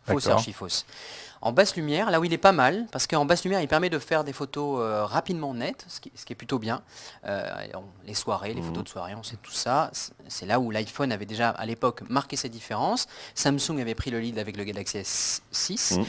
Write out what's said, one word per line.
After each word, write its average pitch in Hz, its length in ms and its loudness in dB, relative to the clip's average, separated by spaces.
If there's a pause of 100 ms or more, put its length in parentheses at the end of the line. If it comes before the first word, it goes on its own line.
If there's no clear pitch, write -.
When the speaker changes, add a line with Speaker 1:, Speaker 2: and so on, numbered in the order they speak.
Speaker 1:
Fausses, 131 180 2
Speaker 2:
D'accord. 117 140 6
Speaker 1:
archi 110 160 0
fausses. - 320 -4 (540)
En 120 120 2
basse 190 240 6
lumière, 165 340 0
là 165 100 6
où 170 40 4
il 170 80 2
est 165 60 2
pas 190 140 10
mal, 170 380 4
parce - 160 0
qu'en 147 200 4
basse 170 180 4
lumière, 185 160 0
il 147 80 0
permet 170 220 4
de 160 80 0
faire 151 260 0
des 143 80 -4
photos, 143 480 -2
euh, 107 240 2
rapidement 147 480 -2
nettes, 131 360 -6
ce - 120 -12
qui, - 140 -16
ce - 100 -16
qui - 80 -12
est - 40 -8
plutôt - 220 -4
bien. 113 220 -2 (460)
Euh, 101 160 -2 (320)
on, 92 80 -8 (240)
les 104 80 -10
soirées, 104 400 -2
les 143 80 -4
Speaker 3:
Mhm. 117 60 -4
Speaker 1:
photos 85 160 -4
de - 40 -10
soirée, 92 300 -8
on 113 40 -12
sait - 200 -12
tout - 100 -14
ça. 139 400 2
C'est, - 200 -8 (160)
c'est - 180 -8
là 110 120 4
où 120 120 2
l'iPhone 110 420 0
avait 101 140 -4
déjà, 110 240 2
à 104 160 -4
l'époque, 117 420 0
marqué 135 280 -2
ses 131 120 -4
différences. 117 580 -2 (280)
Samsung 143 440 2
avait 113 160 -2
pris - 160 -4
le 117 100 0
lead 113 180 -2
avec 101 180 -4
le 101 80 -4
Galaxy 101 340 -4
S - 520 -2
six. - 480 0
Speaker 3:
Mhm. - 100 2